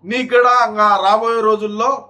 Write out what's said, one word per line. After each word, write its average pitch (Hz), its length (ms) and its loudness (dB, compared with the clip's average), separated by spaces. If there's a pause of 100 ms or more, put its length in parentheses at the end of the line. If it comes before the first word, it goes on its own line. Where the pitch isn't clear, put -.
నీ 220 140 -6 (140)
కూడా 247 220 4 (160)
ఇంకా 214 180 0 (160)
రాబోయే 226 440 0
రోజుల్లో 214 420 -2 (200)